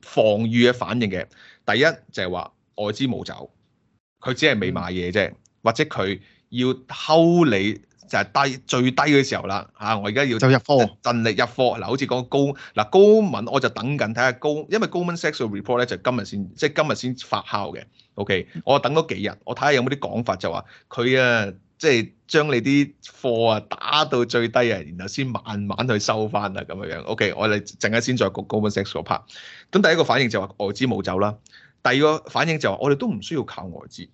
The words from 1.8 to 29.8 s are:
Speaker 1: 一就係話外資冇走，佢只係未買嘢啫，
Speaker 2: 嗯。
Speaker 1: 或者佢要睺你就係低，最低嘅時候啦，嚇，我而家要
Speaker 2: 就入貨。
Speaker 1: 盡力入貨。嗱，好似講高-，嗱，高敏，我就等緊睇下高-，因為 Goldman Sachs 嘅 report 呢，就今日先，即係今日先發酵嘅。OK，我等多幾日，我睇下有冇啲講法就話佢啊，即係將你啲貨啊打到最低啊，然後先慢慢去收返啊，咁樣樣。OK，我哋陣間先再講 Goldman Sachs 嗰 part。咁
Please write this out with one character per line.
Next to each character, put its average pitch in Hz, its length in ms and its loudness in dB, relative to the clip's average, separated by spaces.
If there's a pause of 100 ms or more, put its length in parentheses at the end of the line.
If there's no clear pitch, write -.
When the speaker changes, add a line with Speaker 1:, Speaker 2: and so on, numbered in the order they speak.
Speaker 1:
一 143 40 4 (280)
就 104 120 -6
係 90 60 -4
話 87 220 -8 (240)
外 104 100 -4
資 110 220 -4
冇 95 160 -6
走， - 260 -16 (680)
佢 127 140 -6
只 151 120 0
係 131 140 4
未 92 100 -2
買 87 120 -4 (100)
嘢 90 180 -4
啫， 92 180 2
Speaker 2:
嗯。 - 60 -12 (300)
Speaker 1:
或 113 80 4
者 135 120 0
佢 98 360 -4 (300)
要 123 220 0
睺 165 720 4 (140)
你 101 220 -2 (280)
就 - 100 -2
係 101 60 0 (260)
低， 135 160 -10
最 127 240 2
低 127 120 -4
嘅 143 220 6
時 117 120 -4
候 90 100 -6
啦， 98 200 -6 (140)
嚇， 107 180 -2
我 101 80 -4
而 107 60 -4
家 135 120 0
要 120 140 -2
Speaker 2:
就 131 100 4
入 131 80 6
貨。 120 340 2 (120)
Speaker 1:
盡 120 200 0
力 113 80 2
入 107 140 0
貨。 117 360 0
嗱， 92 40 -6
好 113 120 -2
似 135 100 -2
講 127 180 -2
高-， 139 140 -2 (360)
嗱， 107 160 -2
高 190 100 6 (400)
敏， 113 100 -8
我 135 100 2
就 127 100 0
等 - 280 -4
緊 110 140 0
睇 113 40 -6
下 123 160 2
高-， 147 180 -4 (200)
因 208 80 0
為 208 100 0
Goldman 175 300 -4
Sachs 160 200 -4
嘅 117 100 -2 (140)
report 120 160 -2
呢， 123 80 2
就 101 100 -6
今 123 200 -2
日 104 80 -4
先， 98 300 -8
即 - 140 -4
係 151 140 0
今 151 80 0
日 110 40 0 (220)
先 - 120 -18
發 101 140 -2
酵 101 320 -6
嘅。 - 80 -14 (340)
OK， 98 300 -2 (180)
我 139 140 4
等 131 140 -2
多 160 160 2
幾 95 160 -6
日， 104 60 -2 (140)
我 120 100 -8
睇 - 60 -10
下 147 120 2
有 127 100 2
冇 131 80 -2
啲 139 80 -4
講 110 260 -6
法 95 120 -2
就 90 160 -4
話 95 120 -6 (260)
佢 127 300 0
啊， 117 300 2 (280)
即 160 100 2
係 117 220 2 (180)
將 151 200 2
你 127 120 2
啲 139 320 2 (300)
貨 117 260 2
啊 107 200 2
打 147 360 0
到 135 200 0
最 117 240 0
低 117 100 2
啊， 113 280 2
然 85 140 -14
後 95 80 -10
先 135 180 -4
慢 113 340 -6
慢 104 280 -4
去 107 100 2
收 107 300 -2
返 104 160 -4 (120)
啊， 101 120 -8
咁 80 60 -10
樣 90 220 -10
樣。 85 80 -12
OK， 107 320 -2
我 107 120 0
哋 104 120 0
陣 - 300 -6
間 117 120 0
先 127 140 -2
再 107 100 2
講 95 200 -6
Goldman 107 240 -2
Sachs 98 220 -4
嗰 78 120 -8
part。 - 160 -4 (500)
咁 196 100 2